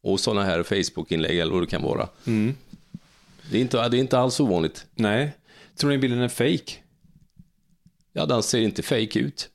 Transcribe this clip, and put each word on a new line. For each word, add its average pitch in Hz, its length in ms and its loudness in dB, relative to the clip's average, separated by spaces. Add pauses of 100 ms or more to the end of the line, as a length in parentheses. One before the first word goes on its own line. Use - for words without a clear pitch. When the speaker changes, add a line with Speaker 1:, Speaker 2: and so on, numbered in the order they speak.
Speaker 1:
Och 95 180 0
såna 101 240 0
här 87 180 0
Facebook-inlägg 85 760 -2
eller 82 140 0
vad 90 100 2
det 85 40 0
kan - 160 -4
vara. - 260 -2 (180)
Speaker 2:
Mm. 113 280 0 (960)
Speaker 1:
Det 101 60 0
är 113 40 2
inte, 120 280 0
det 120 80 2
är 123 40 4
inte 131 180 2
alls 127 220 0
ovanligt. 90 540 0
Speaker 2:
Nej. 117 360 0 (460)
Tror 143 140 0
ni 139 80 2
bilden 123 220 2
är 123 80 0
fake? 131 440 0 (1400)
Speaker 1:
Ja, - 140 -2
den 123 160 2
ser 117 180 0
inte 107 220 0
fake 113 360 0
ut. - 360 -4